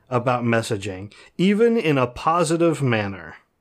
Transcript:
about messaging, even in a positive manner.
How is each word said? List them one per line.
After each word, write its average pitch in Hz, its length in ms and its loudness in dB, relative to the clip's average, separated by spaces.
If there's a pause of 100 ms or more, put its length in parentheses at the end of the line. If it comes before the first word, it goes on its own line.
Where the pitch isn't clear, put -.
about 123 340 -2
messaging, 104 720 -2 (240)
even 208 400 2
in 156 220 2
a 127 80 2
positive 165 760 0
manner. 98 520 -2 (260)